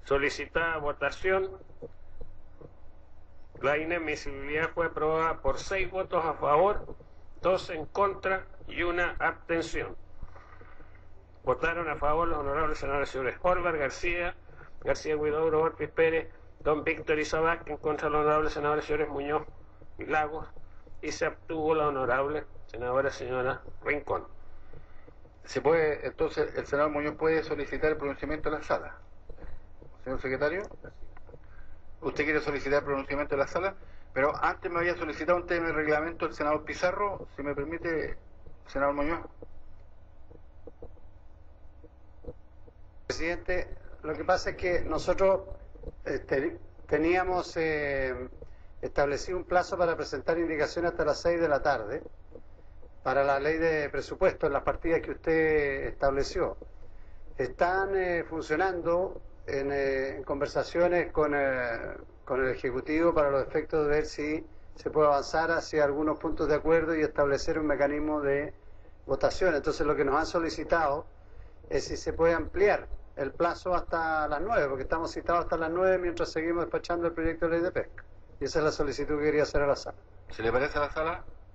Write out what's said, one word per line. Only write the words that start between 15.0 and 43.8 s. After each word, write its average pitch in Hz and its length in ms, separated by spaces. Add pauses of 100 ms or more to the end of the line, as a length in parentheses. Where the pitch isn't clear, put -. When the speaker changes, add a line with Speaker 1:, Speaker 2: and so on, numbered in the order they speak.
Speaker 1:
Huidobro, 156 440
Ortiz 160 280
Pérez, 160 400 (300)
don 147 240
Víctor 156 340
Isabel, 160 480
en 151 120
contra 151 320
los 151 120
honorables 151 320
senadores 147 320
señores 147 240
Muñoz 143 380 (500)
y - 80
Lagos, 151 420 (540)
y 156 100
se 165 140
abstuvo 156 480
la 151 140
honorable 139 560 (240)
senadora 123 420
señora 127 520 (220)
Rincón. 131 440 (1160)
Speaker 2:
¿Se - 160
puede, 151 440
entonces, 147 520
el - 80
senador 147 260
Muñoz 147 240
puede 160 280
solicitar 147 480
el 151 60
pronunciamiento 147 540
de 156 60
la 147 60
sala? - 340 (1080)
Señor 131 160
secretario, 147 440 (1400)
¿usted 151 220
quiere 151 180
solicitar 139 380
el 147 60
pronunciamiento 143 500
de 135 40
la 135 80
sala? 180 280 (380)
Pero 139 220
antes 175 360
me 175 80
había 175 160
solicitado 160 420
un 175 80
tema 170 220
de 160 60
reglamento 151 520
el 156 80
senador 151 320
Pizarro, 185 720
si 139 80
me 143 100
permite, 160 640 (500)
senador 143 280
Muñoz. 147 240 (4000)
Speaker 3:
Presidente, 175 600 (340)